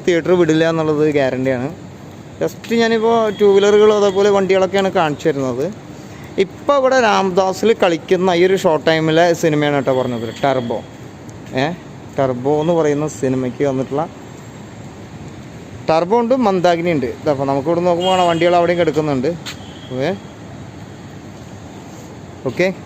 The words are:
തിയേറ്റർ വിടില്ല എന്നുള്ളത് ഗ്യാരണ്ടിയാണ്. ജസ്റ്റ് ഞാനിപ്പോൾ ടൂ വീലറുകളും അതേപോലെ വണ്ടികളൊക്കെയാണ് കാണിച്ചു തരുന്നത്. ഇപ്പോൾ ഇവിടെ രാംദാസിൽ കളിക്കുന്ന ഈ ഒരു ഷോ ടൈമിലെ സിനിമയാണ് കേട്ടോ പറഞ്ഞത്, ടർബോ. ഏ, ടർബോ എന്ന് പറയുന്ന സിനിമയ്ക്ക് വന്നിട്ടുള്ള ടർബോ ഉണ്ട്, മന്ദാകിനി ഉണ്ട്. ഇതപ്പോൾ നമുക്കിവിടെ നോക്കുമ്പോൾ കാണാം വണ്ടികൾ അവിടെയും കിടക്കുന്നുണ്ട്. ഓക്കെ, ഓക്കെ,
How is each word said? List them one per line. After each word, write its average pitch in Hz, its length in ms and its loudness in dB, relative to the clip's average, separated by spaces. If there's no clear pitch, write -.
തിയേറ്റർ 170 340 2
വിടില്ല 160 320 4
എന്നുള്ളത് 156 300 0
ഗ്യാരണ്ടിയാണ്. 131 500 0
ജസ്റ്റ് 226 420 -2
ഞാനിപ്പോൾ 226 340 2
ടൂ 208 160 6
വീലറുകളും 208 460 6
അതേപോലെ 202 360 4
വണ്ടികളൊക്കെയാണ് 190 600 2
കാണിച്ചു 156 300 0
തരുന്നത്. 135 360 -2
ഇപ്പോൾ - 360 0
ഇവിടെ 262 180 4
രാംദാസിൽ 190 600 2
കളിക്കുന്ന 180 600 2
ഈ - 80 4
ഒരു 190 160 2
ഷോ 175 80 4
ടൈമിലെ 160 380 4
സിനിമയാണ് 147 400 2
കേട്ടോ 135 180 2
പറഞ്ഞത്, 120 300 -2
ടർബോ. 127 340 0
ഏ, 139 40 0
ടർബോ 131 440 0
എന്ന് 165 160 0
പറയുന്ന 151 300 0
സിനിമയ്ക്ക് 131 500 -2
വന്നിട്ടുള്ള 135 340 -2
ടർബോ 170 320 2
ഉണ്ട്, 233 120 0
മന്ദാകിനി 175 500 2
ഉണ്ട്. 127 120 0
ഇതപ്പോൾ 139 280 0
നമുക്കിവിടെ 147 380 0
നോക്കുമ്പോൾ 180 260 2
കാണാം 185 180 4
വണ്ടികൾ 170 280 4
അവിടെയും 170 220 2
കിടക്കുന്നുണ്ട്. 151 480 0
ഓക്കെ, 139 180 -2
ഓക്കെ, 170 180 0